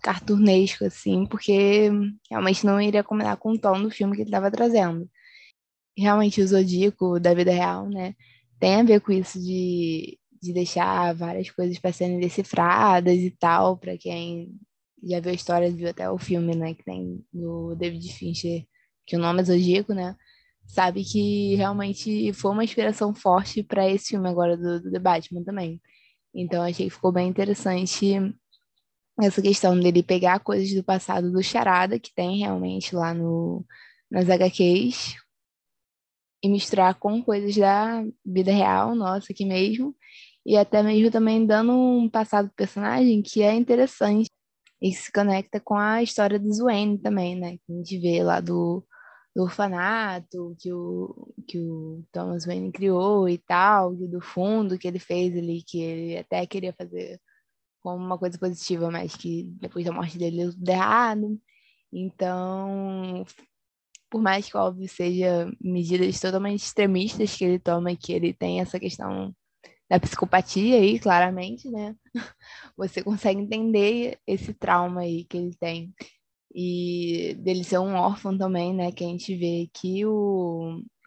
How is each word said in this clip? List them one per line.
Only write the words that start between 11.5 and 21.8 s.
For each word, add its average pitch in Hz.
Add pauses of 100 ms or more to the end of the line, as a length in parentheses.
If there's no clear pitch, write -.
coisas 180
pra 180
serem 180
decifradas 180
e 180
tal, 180
pra 180
quem 170 (480)
já 175
viu 175
a 180
história, 175
viu 170
até 175
o -
filme, 170
né, 165
que -
tem 92
do 170
David 170
Fincher, 170 (400)
que -
o 170
nome 170
é 180
Zodíaco, 180
né, 185 (500)
sabe 185
que 202
realmente 202